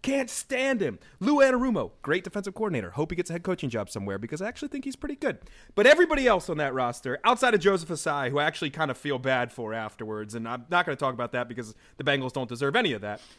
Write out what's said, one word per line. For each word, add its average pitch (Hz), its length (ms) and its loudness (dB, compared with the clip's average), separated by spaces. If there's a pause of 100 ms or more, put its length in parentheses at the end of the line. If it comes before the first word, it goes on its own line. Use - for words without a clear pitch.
Can't 269 260 0
stand 262 540 0
him. 120 160 -2 (220)
Lou 277 160 4
Anarumo, 254 560 4 (100)
great 175 220 0
defensive 196 280 -8
coordinator. 151 380 -2
Hope 151 220 -2
he 175 40 -8
gets 170 140 -4
a 165 40 -6
head 170 100 -8
coaching 170 260 -2
job 107 180 -4
somewhere 98 300 -6
because 147 240 -8
I 208 60 -6
actually 285 220 -10
think 269 140 -8
he's 269 120 -8
pretty 285 180 -8
good. 262 240 -4 (380)
But 208 100 8
everybody 302 400 6
else 196 240 4
on 156 60 -2
that 139 180 0
roster, 127 480 -2
outside 240 320 4
of 190 60 6
Joseph 175 300 2
Ossai, 143 380 -2
who 143 120 0
I 147 40 4
actually 160 260 -2
kind 156 200 -2
of 123 80 -6
feel 139 220 -4
bad 127 320 0
for 110 200 -6
afterwards, 107 640 -8
and 113 140 -6
I'm 120 200 -8
not 175 160 2
gonna 147 120 -4
talk 131 180 -2
about 120 160 -4
that 123 160 -2
because 113 300 -10 (200)
the 147 60 -8
Bengals 135 300 0
don't 127 160 -4
deserve 139 260 -2
any 214 180 2
of 104 100 -6
that. 104 180 -8 (180)